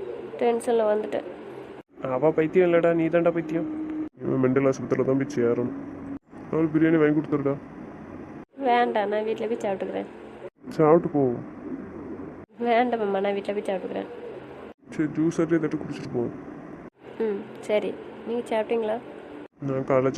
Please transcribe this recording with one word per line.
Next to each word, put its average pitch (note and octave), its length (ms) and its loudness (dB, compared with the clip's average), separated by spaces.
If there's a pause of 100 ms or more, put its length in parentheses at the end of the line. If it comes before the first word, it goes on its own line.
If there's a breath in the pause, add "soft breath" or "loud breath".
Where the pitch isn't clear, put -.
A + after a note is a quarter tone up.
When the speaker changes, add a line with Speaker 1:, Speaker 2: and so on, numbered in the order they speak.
(420)
Speaker 1:
டென்ஷன்ல A#3 480 4
வந்துட்டேன். G#3 380 0 (880)
Speaker 2:
அவ D3 220 4
பைத்தியம் D#3+ 300 4
இல்லடா, E3+ 320 6
நீ D#3+ 140 4
தான்டா E3+ 240 4
பைத்தியம். D#3+ 300 -2 (560)
Speaker 3:
இவன் C3 200 2
மெண்டல் C3+ 260 4
ஆஸ்பத்திரியில C3 400 0
தான் C3+ 120 4
போய் C#3 140 -4
சேரணும். A#2+ 380 2 (760)
அவளுக்கு D#3 260 2
பிரியாணி D#3+ 260 6
வாங்கி D3+ 160 6
கொடுத்துருடா. C#3+ 380 0 (1120)
Speaker 1:
வேண்டாம், A#3 440 2
நான் G#3+ 160 0
வீட்ல A3 220 -2
போய் A#3 140 -2
சாப்பிட்டுக்கிறேன். G3 440 -4 (680)
Speaker 3:
சாப்பிட்டு D#3+ 380 8
போ. C#3+ 80 4 (1400)
Speaker 1:
வேண்டாம் A#3 360 4
மாமா, G3 220 2
நான் G3+ 120 0
வீட்ல G3+ 180 -4
போய் G#3 140 -4
சாப்பிட்டுக்கிறேன். G3 400 -4 (840)
Speaker 3:
சரி, D3+ 200 0
ஜூஸ் D#3+ 260 2
ஆட்டே E3 220 4
தட்டு D3+ 180 0
குடிச்சிட்டு - 340 -8
போ. A#2+ 80 0 (1000)
Speaker 1:
ம், G#3 160 -2 (260)
சரி. G3+ 240 2 (360)
நீங்க A#3 240 -2
சாப்பிட்டீங்களா? A3 460 0 (720)
Speaker 3:
நான் C3+ 200 0
காலைல C3 280 6